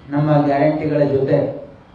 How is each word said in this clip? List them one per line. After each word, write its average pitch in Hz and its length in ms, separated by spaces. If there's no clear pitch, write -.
ನಮ್ಮ 147 360
ಗ್ಯಾರಂಟಿಗಳ 147 580
ಜೊತೆ, - 640